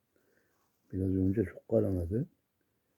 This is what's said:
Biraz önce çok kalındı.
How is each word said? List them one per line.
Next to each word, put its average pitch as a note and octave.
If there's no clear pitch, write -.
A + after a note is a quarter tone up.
Biraz F#2+
önce F#2+
çok -
kalındı. G2+